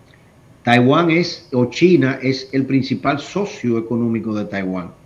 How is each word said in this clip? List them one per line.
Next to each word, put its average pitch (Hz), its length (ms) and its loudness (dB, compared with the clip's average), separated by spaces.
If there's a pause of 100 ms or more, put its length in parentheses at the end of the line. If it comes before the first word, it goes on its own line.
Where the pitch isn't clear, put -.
(640)
Taiwán 131 460 4
es, 170 440 -2
o 123 120 2
China 135 560 4
es 131 320 -4
el 135 120 0
principal 135 540 -2
socio 175 580 -4
económico 113 580 -2
de 104 100 -4
Taiwán. 92 460 -6 (140)